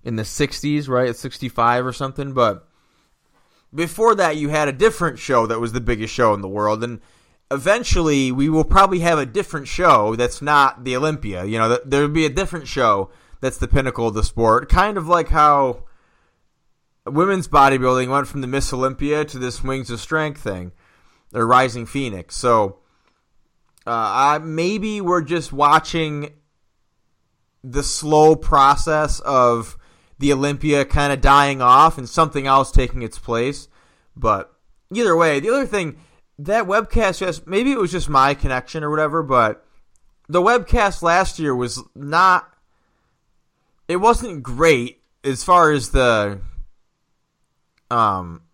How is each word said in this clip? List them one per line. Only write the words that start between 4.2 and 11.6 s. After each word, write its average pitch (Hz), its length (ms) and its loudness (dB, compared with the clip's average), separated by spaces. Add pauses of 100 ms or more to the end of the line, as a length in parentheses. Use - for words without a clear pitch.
you 147 120 -4
had 151 200 0
a 139 40 -4
different 165 460 0
show 120 280 0
that 113 140 -4
was 117 120 -6
the 123 80 -6
biggest 110 340 -4
show 110 200 2
in 101 60 -6
the 98 80 -10
world. 104 340 -2
And 120 180 -10 (500)
eventually, 147 840 0
we 139 160 0
will 156 160 2
probably 190 360 4
have 165 180 0
a 135 80 -4
different 143 420 -8
show 113 480 2
that's 120 240 -4
not 143 440 0
the 127 120 -4
Olympia. 120 480 -4
You 110 140 -4
know, 113 100 2